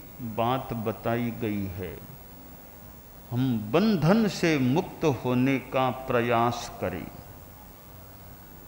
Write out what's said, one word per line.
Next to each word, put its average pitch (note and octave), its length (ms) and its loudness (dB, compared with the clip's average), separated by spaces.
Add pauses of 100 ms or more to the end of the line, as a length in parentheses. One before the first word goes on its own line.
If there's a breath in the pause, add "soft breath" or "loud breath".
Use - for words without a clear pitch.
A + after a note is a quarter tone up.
(220)
बात A#2+ 520 0
बताई A#2 580 0
गई G#2+ 340 -2
है, F2 340 -8 (1300)
हम A#2+ 400 2
बंधन G3 560 6
से D#3+ 320 2
मुक्त C#3 460 2
होने B2+ 540 4
का C3 300 2
प्रयास A#2+ 920 2
करें। F2+ 260 -4 (1600)